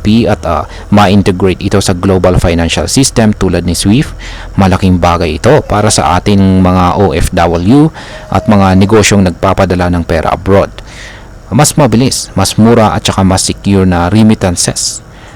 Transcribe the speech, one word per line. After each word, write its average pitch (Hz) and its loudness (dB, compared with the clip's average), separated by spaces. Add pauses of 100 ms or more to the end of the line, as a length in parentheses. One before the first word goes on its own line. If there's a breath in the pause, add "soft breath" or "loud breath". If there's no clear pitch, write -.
P 107 2
at, 104 -2
ah, 78 -4 (240 loud breath)
ma-integrate 95 2
ito 98 -2
sa 95 -2
global 92 0
financial 82 -2
system 117 0
tulad 87 -2
ni 85 -4
swift, 113 0 (400 loud breath)
malaking 92 2
bagay 85 -2
ito 135 2
para 107 0
sa 87 0
ating 95 2
mga 90 2
O 95 2
F - 0
W 87 2 (400 loud breath)
at 95 -2
mga 95 4
negosyong 101 2
nagpapadala 90 -2
ng 87 -2
pera 80 -2
abroad. 92 0 (800 loud breath)
Mas 139 0
mabilis, 123 0
mas 95 -4
mura 110 4
at - -4
saka 95 0
mas 92 0
secure 98 -2
na 87 0
remittances. 104 0 (320 loud breath)